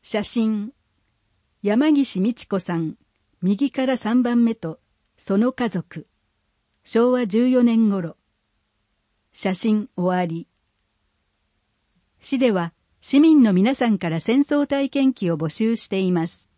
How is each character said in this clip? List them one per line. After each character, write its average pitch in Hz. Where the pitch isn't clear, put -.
写 -
真、 220
山 240
岸 277
美 233
智 -
子 196
さ 175
ん、 160
右 202
か 262
ら 262
三 240
番 240
目 226
と、 160
そ 196
の 240
家 247
族。 -
昭 240
和 247
十 226
四 254
年 226
頃。 180
写 185
真 214
終 180
わ 180
り。 165
市 -
で 240
は、 170
市 -
民 311
の 220
皆 196
さ 247
ん 208
か 180
ら 160
戦 254
争 285
体 277
験 269
記 175
を 165
募 156
集 226
し -
て 190
い 185
ま 165
す。 -